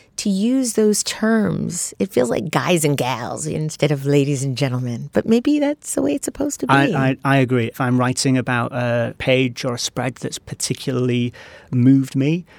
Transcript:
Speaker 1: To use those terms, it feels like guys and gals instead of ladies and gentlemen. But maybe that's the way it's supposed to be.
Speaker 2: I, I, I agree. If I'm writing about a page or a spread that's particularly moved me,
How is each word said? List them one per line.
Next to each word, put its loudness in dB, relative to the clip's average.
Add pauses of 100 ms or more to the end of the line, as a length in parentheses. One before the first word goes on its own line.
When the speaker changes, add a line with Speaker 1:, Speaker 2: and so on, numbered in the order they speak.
(180)
Speaker 1:
To -4
use 0
those 4
terms, -2
it -2
feels 2
like -4
guys 2
and 2
gals -4
instead -2
of -2
ladies 2
and -4
gentlemen. -4
But -4
maybe 2
that's -4
the 0
way 0
it's -8
supposed -6
to -4
be. 2
Speaker 2:
I, 2
I, -4
I 4
agree. 2
If -8
I'm 0
writing 0
about -2
a -2
page 0
or -4
a -8
spread -6
that's -8
particularly -2 (400)
moved 4
me, 0 (120)